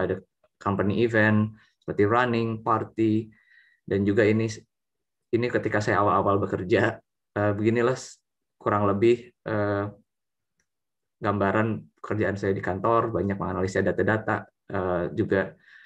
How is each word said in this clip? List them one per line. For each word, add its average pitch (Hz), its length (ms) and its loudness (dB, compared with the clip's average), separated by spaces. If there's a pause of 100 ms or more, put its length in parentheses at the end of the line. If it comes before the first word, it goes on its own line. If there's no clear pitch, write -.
ada 92 120 -2 (420)
company 101 480 0
event, 110 480 4 (260)
seperti 82 280 -2
running, 117 560 0
party, 110 680 0 (520)
dan 98 220 -2
juga 101 160 2
ini, 110 260 2 (880)
ini 117 160 0
ketika 107 340 -2
saya 101 200 0
awal-awal 101 360 2
bekerja, 110 600 0 (360)
eh, 104 200 0
beginilah 117 400 0
s-, - 240 -16 (400)
kurang 104 320 0
lebih, 113 400 2 (160)
eh, 104 400 -2 (1400)
gambaran 104 720 0
pekerjaan 101 400 -4
saya 98 160 -2
di 95 80 -4
kantor, 113 560 0
banyak 98 240 -2
menganalisa 92 400 -2
data-data, 101 640 0 (220)
eh, 90 480 -2
juga 95 400 0 (300)